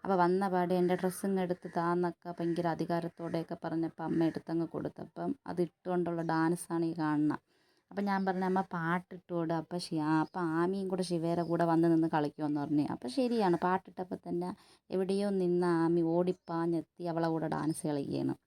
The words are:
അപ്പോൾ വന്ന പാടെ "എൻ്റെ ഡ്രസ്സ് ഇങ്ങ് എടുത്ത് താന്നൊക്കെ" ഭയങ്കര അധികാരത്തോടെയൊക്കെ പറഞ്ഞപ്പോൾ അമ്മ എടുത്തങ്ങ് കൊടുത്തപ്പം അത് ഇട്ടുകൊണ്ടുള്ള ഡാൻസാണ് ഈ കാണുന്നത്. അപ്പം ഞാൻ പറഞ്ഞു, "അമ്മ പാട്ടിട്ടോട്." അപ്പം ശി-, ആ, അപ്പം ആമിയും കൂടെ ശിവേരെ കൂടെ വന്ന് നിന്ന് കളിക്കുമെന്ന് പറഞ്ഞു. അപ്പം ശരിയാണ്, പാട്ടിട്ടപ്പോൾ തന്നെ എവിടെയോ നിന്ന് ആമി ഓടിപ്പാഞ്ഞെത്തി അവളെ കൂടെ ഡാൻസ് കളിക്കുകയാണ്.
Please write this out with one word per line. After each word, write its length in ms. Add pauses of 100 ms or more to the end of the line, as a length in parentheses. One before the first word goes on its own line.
അപ്പോൾ 140
വന്ന 320
പാടെ 260
"എൻ്റെ 200
ഡ്രസ്സ് 300
ഇങ്ങ് 160
എടുത്ത് 300
താന്നൊക്കെ" 580
ഭയങ്കര 380
അധികാരത്തോടെയൊക്കെ 880
പറഞ്ഞപ്പോൾ 480
അമ്മ 200
എടുത്തങ്ങ് 440
കൊടുത്തപ്പം 640 (160)
അത് 140
ഇട്ടുകൊണ്ടുള്ള 600
ഡാൻസാണ് 640
ഈ 80
കാണുന്നത്. 480 (500)
അപ്പം 140
ഞാൻ 180
പറഞ്ഞു, 220
"അമ്മ 240
പാട്ടിട്ടോട്." 840
അപ്പം 260
ശി-, 200
ആ, 200
അപ്പം 320
ആമിയും 360
കൂടെ 160
ശിവേരെ 400
കൂടെ 220
വന്ന് 240
നിന്ന് 200
കളിക്കുമെന്ന് 520
പറഞ്ഞു. 280
അപ്പം 200
ശരിയാണ്, 480
പാട്ടിട്ടപ്പോൾ 640
തന്നെ 300 (400)
എവിടെയോ 420
നിന്ന് 440
ആമി 260 (100)
ഓടിപ്പാഞ്ഞെത്തി 920
അവളെ 240
കൂടെ 220
ഡാൻസ് 360
കളിക്കുകയാണ്. 500 (120)